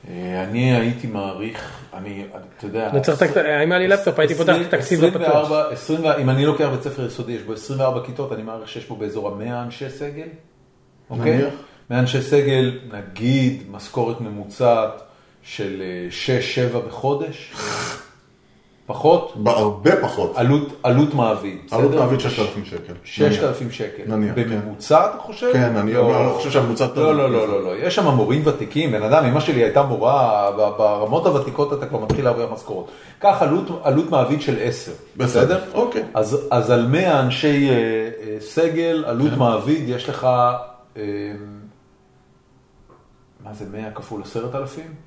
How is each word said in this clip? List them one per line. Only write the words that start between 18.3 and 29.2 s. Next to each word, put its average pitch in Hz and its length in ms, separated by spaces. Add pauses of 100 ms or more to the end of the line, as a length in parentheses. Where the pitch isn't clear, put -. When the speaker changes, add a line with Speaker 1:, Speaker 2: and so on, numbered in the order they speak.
Speaker 1:
פחות? 160 500
Speaker 3:
בהרבה 104 540 (120)
פחות. 90 340
Speaker 1:
עלות, 139 320 (140)
עלות 143 320
מעביד, 101 440 (120)
Speaker 3:
עלות 131 200
Speaker 1:
בסדר? 151 120
Speaker 3:
מעביד 127 180
ששת - 220
אלפים 98 220
שקל. - 280 (120)
Speaker 1:
ששת - 380
אלפים 127 240
Speaker 3:
נניח. 113 120
Speaker 1:
שקל. 101 280
Speaker 3:
נניח, 107 280
כן. 120 160
Speaker 1:
בממוצע, 110 600
אתה - 80
חושב? - 340
Speaker 3:
כן, 120 240
אני 107 180
Speaker 1:
לא. 123 320
Speaker 3:
לא 123 100
חושב 143 140
שהממוצע 123 360 (100)
Speaker 1:
לא, 151 200
לא, 143 60
Speaker 3:
טוב. 127 100
Speaker 1:
לא, 110 160
לא, 98 160
לא. 98 220
יש 180 80
שם 196 140
מורים 127 380
ותיקים, 151 460
בן 107 100
אדם, 139 220